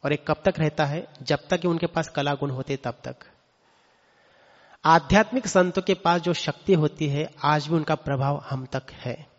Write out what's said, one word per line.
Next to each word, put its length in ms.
और 80
एक 140
कब 180
तक 140
रहता 260
है? 220
जब 260
तक 120
कि 80
उनके 200
पास 220
कला 240
गुण 160
होते, 280
तब 260
तक। 120
आध्यात्मिक 640
संतों 340
के 120
पास 280
जो 120
शक्ति 400
होती 340
है, 260
आज 240
भी 80
उनका 200
प्रभाव 540
हम 160
तक 260
है। 480